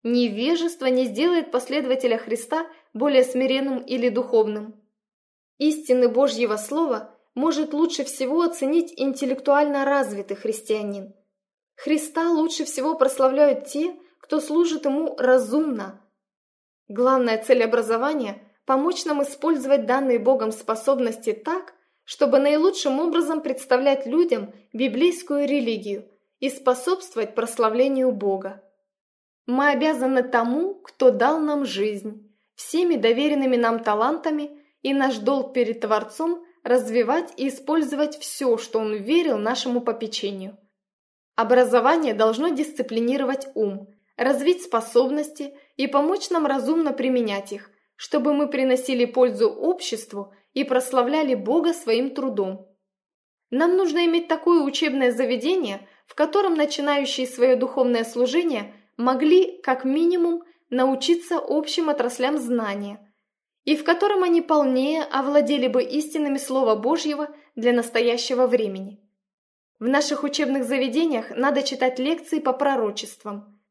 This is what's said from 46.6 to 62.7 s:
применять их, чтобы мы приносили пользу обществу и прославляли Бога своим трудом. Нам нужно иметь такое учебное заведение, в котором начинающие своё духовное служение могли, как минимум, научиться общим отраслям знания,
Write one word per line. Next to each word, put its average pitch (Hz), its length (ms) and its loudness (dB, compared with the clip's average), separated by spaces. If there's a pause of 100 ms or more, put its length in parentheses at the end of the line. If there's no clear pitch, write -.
применять 220 580 -2
их, - 200 -14 (240)
чтобы 294 380 -2
мы 285 140 0
приносили 254 580 0
пользу 233 440 2
обществу 220 840 -6 (220)
и 269 100 -2
прославляли 262 720 0
Бога 294 400 0
своим 254 380 -2
трудом. 202 560 -6 (840)
Нам 330 260 2
нужно 349 300 2
иметь 339 220 0
такое 330 340 2
учебное 277 500 0
заведение, 247 760 -2 (180)
в - 80 -20
котором 339 400 2
начинающие 285 720 0
своё 254 300 4
духовное 247 480 0
служение 247 720 -2 (220)
могли, 302 640 2
как 262 240 -2
минимум, 339 580 0 (260)
научиться 269 720 0
общим 302 500 -2
отраслям 262 480 -2
знания, 214 680 -4 (580)